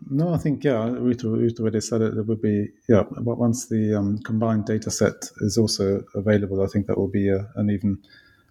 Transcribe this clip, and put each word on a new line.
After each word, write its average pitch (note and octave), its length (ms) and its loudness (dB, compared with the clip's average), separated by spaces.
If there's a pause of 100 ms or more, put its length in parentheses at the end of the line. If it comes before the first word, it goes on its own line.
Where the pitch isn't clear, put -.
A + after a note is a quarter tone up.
no, D#3+ 240 2
I D#3 40 2
think, C#3+ 260 0
yeah, A#2 260 2
Ruth, B2 340 0
Ruth A#2 360 0
already A2 220 0
said A2+ 200 -2
it. G#2+ 160 0
It G#2+ 100 -4
would A2 140 -2
be, G#2 280 0 (200)
yeah, G2+ 200 6
but A#2 280 -4
once A#2 300 0
the, G#2+ 300 0
um, G2+ 220 -2
combined A2 460 0
data A2 260 -2
set - 240 2 (260)
is G#2+ 160 0
also G2+ 460 0 (120)
available, G2 480 0
I F#2+ 40 0
think G2 200 -2
that G2+ 100 -2
will G2 100 0
be G2 220 0
a, G2 260 0
an G#2 140 0
even G2+ 280 0 (540)